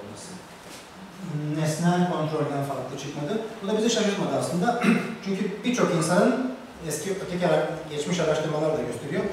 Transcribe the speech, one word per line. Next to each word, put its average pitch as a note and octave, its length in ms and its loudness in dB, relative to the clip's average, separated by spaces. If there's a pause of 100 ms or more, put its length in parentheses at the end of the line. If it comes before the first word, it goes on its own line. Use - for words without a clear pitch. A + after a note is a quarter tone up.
olması. G#2 280 -12 (1300)
Nesnel E3+ 520 4
kontrolden C#3+ 520 0
farklı C3 340 -6
çıkmadı. D3 420 -4 (220)
Bu G3 60 -4
da G3+ 100 2
bizi A3+ 120 4
şaşırtmadı F#3 480 2
aslında. A3+ 440 2 (200)
<clears throat> - 220 -8
Çünkü F#3+ 400 -2
birçok F#3+ 300 4
insanın, G#3 580 4 (360)
eski G3 220 -4
öteki F3 360 -2
ara-, E3 240 4 (200)
geçmiş E3+ 300 -2
araştırmalar D3+ 580 2
da B2 40 -2
gösteriyor, D3 400 -2 (100)